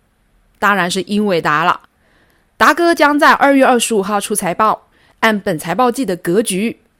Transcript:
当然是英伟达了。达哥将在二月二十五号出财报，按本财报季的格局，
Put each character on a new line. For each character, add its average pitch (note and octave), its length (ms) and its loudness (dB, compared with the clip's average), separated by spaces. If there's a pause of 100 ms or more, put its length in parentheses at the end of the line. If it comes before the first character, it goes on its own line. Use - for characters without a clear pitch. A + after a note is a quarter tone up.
(600)
当 G3+ 160 0
然 F3+ 160 -2
是 F#3+ 120 -4
英 G#3 220 -2
伟 F3+ 160 -2
达 D#3 220 0
了。 - 180 0 (760)
达 B3 160 4
哥 E4+ 200 2
将 D4 240 2
在 C#4+ 140 4
二 C#4 220 2
月 C4+ 120 4
二 B3 140 4
十 A3+ 160 -4
五 F#3+ 80 0
号 G3+ 160 -2
出 G#3 160 -6
财 F3+ 180 -4
报， - 360 -2 (320)
按 A3 180 2
本 F#3 180 -4
财 E3 160 -6
报 B3 160 0
季 A#3+ 160 -4
的 F#3 120 -2
格 F#3 260 0
局， G#3 340 -4 (220)